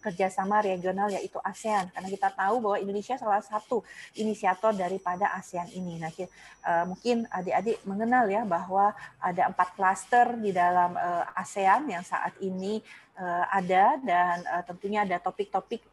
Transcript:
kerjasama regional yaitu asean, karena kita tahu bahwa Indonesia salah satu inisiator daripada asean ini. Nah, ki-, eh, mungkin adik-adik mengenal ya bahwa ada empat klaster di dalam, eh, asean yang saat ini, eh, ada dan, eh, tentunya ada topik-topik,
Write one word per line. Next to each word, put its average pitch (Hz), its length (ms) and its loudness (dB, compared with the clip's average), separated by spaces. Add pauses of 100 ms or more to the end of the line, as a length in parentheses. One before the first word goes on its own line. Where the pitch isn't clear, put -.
kerjasama 196 560 0
regional 190 480 0
yaitu - 320 -6
asean, 202 560 -2
karena 185 160 -10
kita 196 240 0
tahu 196 240 2
bahwa 208 220 0
Indonesia 202 340 -4
salah 214 240 0
satu 220 400 -4 (400)
inisiator 214 560 0
daripada 190 640 -2
asean 175 320 -8
ini. 170 320 -8
Nah, 165 80 -6
ki-, 180 160 -10 (400)
eh, 170 160 2
mungkin 233 480 -2
adik-adik 185 560 -2
mengenal 226 400 2
ya 202 160 0
bahwa 190 480 2 (320)
ada 180 240 2
empat 180 320 0
klaster 240 560 4
di 214 160 -2
dalam, 175 480 2
eh, 175 240 -2 (160)
asean 196 480 2
yang 185 160 -6
saat - 400 -4
ini, 190 400 -4 (320)
eh, 180 300 -2 (100)
ada 196 480 4
dan, 180 380 2
eh, 175 260 -4
tentunya 202 400 -2
ada 175 140 -2
topik-topik, 196 580 -4 (140)